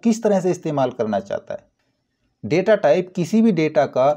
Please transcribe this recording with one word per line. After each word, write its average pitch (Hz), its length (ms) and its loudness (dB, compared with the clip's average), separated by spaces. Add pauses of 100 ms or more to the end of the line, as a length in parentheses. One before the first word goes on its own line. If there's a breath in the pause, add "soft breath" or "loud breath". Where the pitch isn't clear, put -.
किस 226 200 0
तरह 202 180 2
से 180 100 0
इस्तेमाल 147 400 -4
करना 107 300 -4
चाहता - 320 -10
है। - 160 -16 (760)
डेटा 175 340 0
टाइप 180 380 0
किसी 214 260 0
भी 226 120 4
डेटा 151 340 0
का 131 300 2